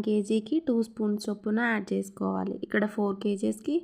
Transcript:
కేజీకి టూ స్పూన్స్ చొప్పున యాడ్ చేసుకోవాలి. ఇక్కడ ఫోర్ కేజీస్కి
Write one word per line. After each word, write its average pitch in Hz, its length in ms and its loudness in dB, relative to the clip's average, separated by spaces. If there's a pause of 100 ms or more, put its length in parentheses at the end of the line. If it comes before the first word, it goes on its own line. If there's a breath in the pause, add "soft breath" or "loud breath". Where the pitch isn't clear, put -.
కేజీకి 214 540 2 (100)
టూ 247 80 4 (120)
స్పూన్స్ 208 380 -2
చొప్పున 214 340 -2 (100)
యాడ్ 208 200 0
చేసుకోవాలి. 190 640 -2 (100)
ఇక్కడ 208 200 0 (100)
ఫోర్ 202 300 0
కేజీస్కి 214 600 0